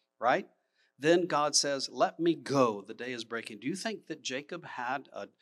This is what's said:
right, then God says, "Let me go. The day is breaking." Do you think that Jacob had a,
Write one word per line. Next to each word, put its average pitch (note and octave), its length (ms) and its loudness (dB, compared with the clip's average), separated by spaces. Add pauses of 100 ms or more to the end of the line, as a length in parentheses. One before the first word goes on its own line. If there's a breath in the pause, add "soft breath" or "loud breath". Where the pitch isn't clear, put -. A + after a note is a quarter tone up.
(180)
right, C#3+ 300 2 (500)
then E3+ 280 4
God D3 300 2
says, C#3 340 0
"Let D#3 300 0
me E3 140 4
go. B2+ 480 2
The G#2+ 120 -14
day A#2+ 180 -10
is A#2 120 -8
breaking." A#2 360 -10
Do A2+ 60 -10
you E3 80 -4
think G3 320 -8
that D3+ 160 -12
Jacob C3 420 -8
had B2+ 480 -6
a, G2+ 160 -10 (140 soft breath)